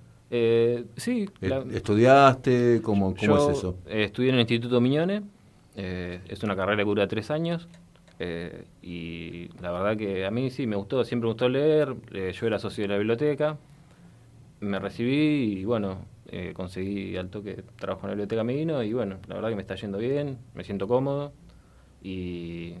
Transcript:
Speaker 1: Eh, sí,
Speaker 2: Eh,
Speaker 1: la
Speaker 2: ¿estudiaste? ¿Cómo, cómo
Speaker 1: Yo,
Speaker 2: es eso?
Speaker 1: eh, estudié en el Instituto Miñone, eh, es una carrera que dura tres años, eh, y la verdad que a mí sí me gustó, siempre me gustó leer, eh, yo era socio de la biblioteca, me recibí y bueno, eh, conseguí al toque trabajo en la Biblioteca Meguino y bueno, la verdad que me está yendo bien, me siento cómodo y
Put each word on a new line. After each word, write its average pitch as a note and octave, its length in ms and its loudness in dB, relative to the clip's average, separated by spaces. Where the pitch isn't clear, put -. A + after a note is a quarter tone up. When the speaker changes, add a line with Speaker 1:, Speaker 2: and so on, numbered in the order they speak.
Speaker 1:
Eh, A#2 540 4
sí, A#3+ 340 -2
Speaker 2:
Eh, F#2+ 80 0
Speaker 1:
la C3 220 -2
Speaker 2:
¿estudiaste? B2 1120 6
¿Cómo, G2 300 2
cómo - 20 -4
Speaker 1:
Yo, D3 360 4
Speaker 2:
es C#3+ 80 0
eso? F#2 260 -4
Speaker 1:
eh, G#2+ 200 0
estudié B2 240 0
en C3 60 4
el B2 60 6
Instituto A#2 400 2
Miñone, E3+ 420 2
eh, F2+ 520 -6
es F#2+ 160 -8
una G2+ 120 0
carrera F#2+ 280 2
que G#2 60 2
dura G2+ 180 4
tres A2 240 -4
años, E3+ 360 -2
eh, F2 460 -8
y E2+ 680 -10
la F2+ 100 -4
verdad G2 260 0
que G2 280 -2
a G2 60 0
mí B2 180 -2
sí B2+ 180 -4
me G#2+ 80 -2
gustó, G#2+ 280 0
siempre A#2 240 0
me A2+ 60 2
gustó B2 160 2
leer, C#3+ 460 2
eh, F#2+ 200 -4
yo A#2 140 -4
era G#2+ 120 0
socio G#2 240 -4
de G2 40 0
la G2+ 100 2
biblioteca, D3 600 0
me G2+ 200 -2
recibí A#2+ 800 0
y F#2+ 60 -6
bueno, G2+ 340 -2
eh, F2+ 260 -8
conseguí F#2+ 600 -6
al F#2 140 -6
toque G2+ 340 -10
trabajo F#2+ 300 -6
en - 20 -4
la G2+ 60 -4
Biblioteca G#2 280 -2
Meguino C#3+ 380 -2
y G#2+ 100 -2
bueno, G#2+ 260 -4
la G2 80 -12
verdad G2+ 140 -4
que A2+ 60 -2
me G2 60 -4
está F#2+ 140 -8
yendo G2 240 -6
bien, C3+ 400 -4
me F#2 80 -10
siento G2 240 -4
cómodo C#3 440 0
y E2+ 800 -8